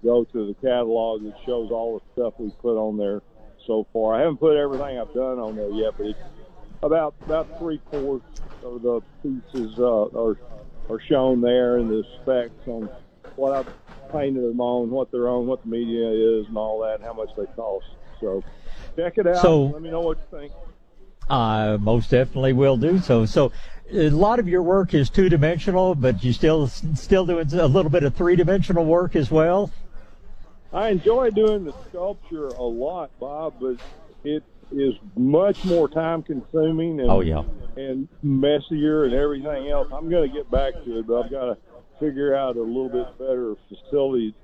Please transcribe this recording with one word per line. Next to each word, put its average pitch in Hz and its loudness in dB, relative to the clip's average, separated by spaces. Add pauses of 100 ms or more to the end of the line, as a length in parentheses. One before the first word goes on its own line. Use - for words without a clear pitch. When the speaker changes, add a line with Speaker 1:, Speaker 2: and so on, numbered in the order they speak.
Speaker 1:
go 120 4
to 110 -6
the 101 -8 (140)
catalog 113 0
that 107 -14 (100)
shows 117 -4
all 113 -6
the - -20 (100)
stuff 117 -4
we've 107 -10
put 117 0
on 110 -2
there 101 -4 (440)
so 110 -2
far. 110 0
I 113 0
haven't 151 0
put 156 4
everything 139 -2
I've 110 -10
done 127 -4
on 110 -8
there 104 -6
yet, 110 -2
but 104 -6
it's 107 -6 (640)
about, 156 0 (100)
about 156 -4
three-fourths 143 -8 (220)
of 123 -12
the 120 0 (220)
pieces, 120 -6
uh, 117 4
are, 113 -2 (540)
are 110 -4
shown 131 2
there, 123 4
and 117 0
the 107 0 (180)
specs 123 -2
on 113 -8 (480)
what 135 0
I've - -10
painted 139 -2
them 120 -2
on, 120 0
what 127 -2
they're 123 0
on, 123 0
what 127 -4
the 117 -10
media 117 -2
is, 110 2
and 110 -8
all 110 -2
that, 110 -2
and 104 -10
how 117 -10
much 110 -8
they 104 -6 (100)
cost. 104 -8 (340)
So 98 -4 (520)
check 170 -4
it 208 2
out. 180 4
Speaker 2:
So 165 6
Speaker 1:
Let 147 -4
me 165 -10
know 165 -4
what 160 -2
you - -12
think. 143 -14 (760)
Speaker 2:
I 110 2
most 110 2
definitely 131 2
will 135 4
do 165 4
so. 117 4
So 131 2 (400)
a 156 4
lot 202 4
of 220 0
your 180 2
work 180 4
is 143 4
two-dimensional, 180 4
but 127 2
you 123 2
still, 156 4
still 160 2
doing 165 0
a 170 4
little 156 4
bit 160 4
of 135 2
three-dimensional 175 4
work 170 2
as 143 2
well? 170 4 (1000)
Speaker 1:
I 202 0
enjoy 220 4
doing 214 2
the 147 -8 (160)
sculpture 175 -6
a 127 -8
lot, 131 -4
Bob, 147 -8
but 127 -4 (480)
it 151 -4 (280)
is 139 0 (200)
much 156 2
more 170 2
time-consuming 160 -2
and, 127 4
Speaker 2:
Oh, 95 6
yeah. 78 -2 (340)
Speaker 1:
and 135 -6 (120)
messier 147 2
and 123 0
everything 143 -2
else. 143 2
I'm 156 -8
gonna 165 2
get 139 -6
back 131 0
to 117 -8
it, 110 -8
but 120 0
I've 120 -6
gotta 123 -4 (420)
figure 143 -2
out 131 -2
a 117 -2
little 123 -4
bit 123 -4
better 127 -2 (140)
facility 127 -2